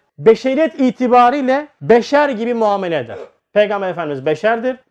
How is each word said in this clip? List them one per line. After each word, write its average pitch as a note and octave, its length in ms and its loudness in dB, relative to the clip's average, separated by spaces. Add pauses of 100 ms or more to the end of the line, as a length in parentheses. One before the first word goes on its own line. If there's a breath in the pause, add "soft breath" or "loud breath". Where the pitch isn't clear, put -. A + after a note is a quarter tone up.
(180)
beşeriyet C4 640 2
itibariyle B3+ 880 2 (140)
beşer A#3+ 480 2
gibi A#3 240 -4
muamele G3+ 440 -2
eder. A2+ 200 -8 (360)
Peygamber G3+ 360 0
Efendimiz D3 360 -6
beşerdir, A#3 520 -2 (140)